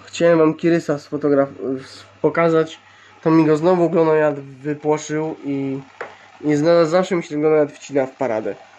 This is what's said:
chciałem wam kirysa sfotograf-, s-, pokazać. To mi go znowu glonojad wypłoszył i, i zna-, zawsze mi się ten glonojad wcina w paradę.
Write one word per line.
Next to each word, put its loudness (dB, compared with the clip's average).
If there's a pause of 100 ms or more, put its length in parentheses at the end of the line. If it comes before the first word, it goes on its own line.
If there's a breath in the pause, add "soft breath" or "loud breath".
chciałem 2
wam 4
kirysa -2
sfotograf-, -2
s-, -20 (180)
pokazać. 0 (420 soft breath)
To 0
mi 6
go 2
znowu 2
glonojad 2
wypłoszył -6
i, -6 (600 loud breath)
i 0
zna-, 4
zawsze 0
mi -4
się -12
ten -6
glonojad 2
wcina -4
w -14
paradę. -4 (240)